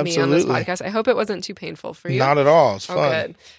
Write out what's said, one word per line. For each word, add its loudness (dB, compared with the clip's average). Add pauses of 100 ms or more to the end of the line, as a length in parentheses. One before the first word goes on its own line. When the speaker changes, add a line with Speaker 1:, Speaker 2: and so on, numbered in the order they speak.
Speaker 1:
this -4
Speaker 2:
Absolutely. 2
Speaker 1:
podcast. -4
I -8
hope -4
it 4
wasn't -4
too -10
painful -12
for -12
you. 0
Speaker 2:
Not 2
at 2
all. 6
It's -14
Speaker 1:
Oh, -8
Speaker 2:
fun. 0
Speaker 1:
good. -6 (240)